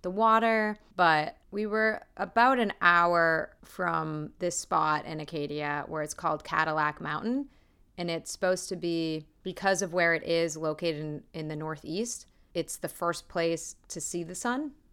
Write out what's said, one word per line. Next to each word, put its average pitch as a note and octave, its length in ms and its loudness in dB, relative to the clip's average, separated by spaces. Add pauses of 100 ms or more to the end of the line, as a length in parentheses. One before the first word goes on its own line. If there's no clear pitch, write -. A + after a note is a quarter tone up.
the F3+ 80 -4
water, A3 640 4 (180)
but D#3+ 420 4 (120)
we G#3 160 -4
were G#3+ 380 0 (140)
about A#3+ 420 4
an G#3 120 2 (100)
hour F3 800 4
from D#3+ 720 -4
this F3 200 -2
spot D#3 480 0
in D#3 140 -8
Acadia D3 680 -6
where D#3 160 -6
it's D3 100 -8
called D#3 300 -2
Cadillac D#3 580 0
Mountain. A#3 460 -4 (500)
And F3 120 -6
it's E3 220 -6
supposed F#3 380 -2
to F#3+ 60 -4
be, E3 500 -2 (180)
because F#3+ 380 0
of F3 120 -4
where E3+ 200 4
it D#3+ 100 -2
is E3 320 0
located D#3 460 -2
in, D3+ 220 -8 (100)
in D#3+ 140 -8
the D#3 80 -6
Northeast, D#3 720 -6 (260)
it's E3 240 -6
the - 100 -8
first - 400 -4
place E3 480 -2 (120)
to - 120 -10
see E3+ 240 -6
the E3 120 -10
sun C4 360 -4 (220)